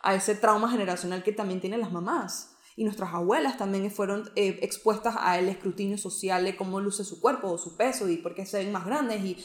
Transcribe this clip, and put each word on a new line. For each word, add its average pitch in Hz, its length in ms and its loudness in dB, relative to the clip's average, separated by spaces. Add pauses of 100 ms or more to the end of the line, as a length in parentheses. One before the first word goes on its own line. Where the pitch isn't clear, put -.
a 196 120 4
ese 202 200 2
trauma 214 360 4
generacional 180 520 0
que 208 100 2
también 190 280 -2
tienen 208 200 -2
las 180 120 -2
mamás. 190 640 -4 (200)
Y 220 80 0
nuestras 202 280 -2
abuelas 240 440 2
también 196 340 0
fueron, 202 440 -2
eh, 190 280 2
expuestas 214 560 0
al 180 300 4
escrutinio 196 500 -2
social 185 460 0
de 190 120 0
cómo 190 240 -4
luce 196 240 -2
su 170 160 -10
cuerpo 240 300 2
o 170 80 -2
su - 180 -10
peso 240 320 2
y 170 80 2
por 170 180 -6
qué 190 120 -8
se 208 120 -4
ven 196 140 -2
más 180 140 -4
grandes 226 380 0
y 185 200 -2